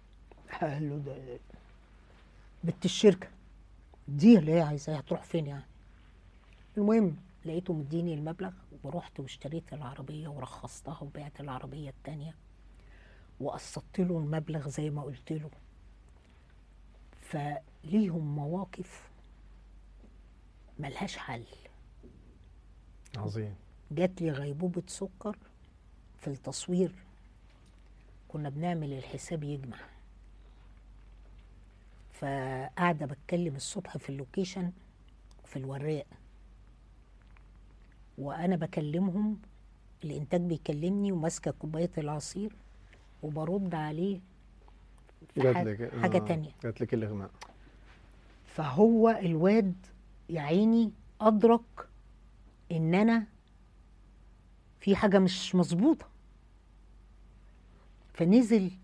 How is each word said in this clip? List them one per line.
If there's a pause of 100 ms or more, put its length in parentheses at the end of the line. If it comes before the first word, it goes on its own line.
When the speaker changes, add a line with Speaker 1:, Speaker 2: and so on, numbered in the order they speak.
(600)
Speaker 1:
قال
له:
"ده (1500)
بنت
الشركة (800)
دي
اللي
هي
عايزاها،
هتروح
فين
يعني؟" (1120)
المهم (300)
لقيته
مديني
المبلغ (320)
ورحت
واشتريت
العربية
ورخصتها
وبعت
العربية
التانية (1040)
وقسطت
له
المبلغ
زي
ما
قلت
له. (1700)
فليهم
مواقف (1700)
ملهاش
حل. (1700)
Speaker 2:
عظيم. (360)
Speaker 1:
جات
لي
غيبوبة
سكر (840)
في
التصوير، (1400)
كنا
بنعمل
الحساب
يجمع، (2250)
فقاعدة
بتكلم
الصبح
في
اللوكيشن (720)
في
الوراق، (2000)
وأنا
بكلمهم (640)
الإنتاج
بيكلمني
وماسكة
كوباية
العصير (680)
وبرد
عليه (1120)
في
ح-،
Speaker 2:
جات (120)
لك، (100)
Speaker 1:
حاجة
Speaker 2:
آه،
Speaker 1:
تانية. (120)
Speaker 2:
جات
لك
الإغماء. (1160)
Speaker 1:
فهو
الواد (560)
يا
عيني (300)
أدرك (1120)
إن
أنا (1600)
في
حاجة
مش
مظبوطة، (2000)
فنزل (120)